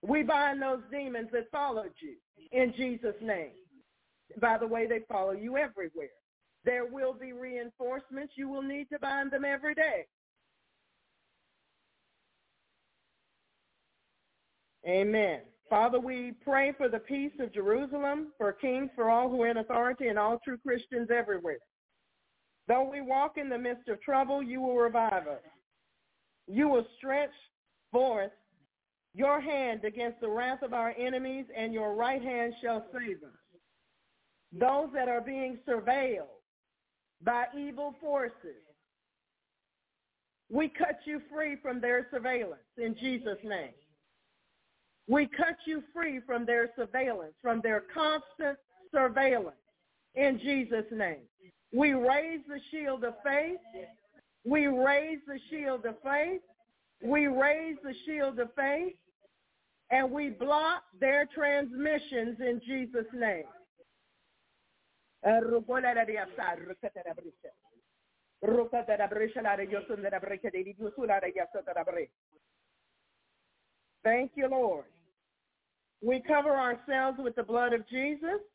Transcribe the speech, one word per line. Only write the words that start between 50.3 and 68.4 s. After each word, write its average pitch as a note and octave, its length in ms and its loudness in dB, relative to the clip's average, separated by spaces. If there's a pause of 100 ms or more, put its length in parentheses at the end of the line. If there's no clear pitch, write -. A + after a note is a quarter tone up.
Jesus' A#3 540 -2
name. F3 300 -4 (500)
We C#4+ 200 6
raise C#4+ 560 2
the C#4+ 120 -8 (100)
shield C4+ 340 -4
of A#3 100 -4 (100)
faith. D4+ 340 2 (840)
We C#4+ 220 4
raise C#4+ 600 4
the C#4 120 -10 (120)
shield C4+ 360 -4
of A3 160 -6
faith. D4+ 380 0 (640)
We C#4+ 240 4
raise D4 560 2
the C4+ 120 -8 (120)
shield C#4 320 -2
of A#3+ 160 0
faith. D4 400 0 (960)
And C4 200 4
we C#4+ 200 -2
block D4 520 2 (180)
their C#4 340 6
transmissions C#4+ 1080 0
in A#3+ 260 0
Jesus' B3 480 -4
name. G#3 300 0 (4000)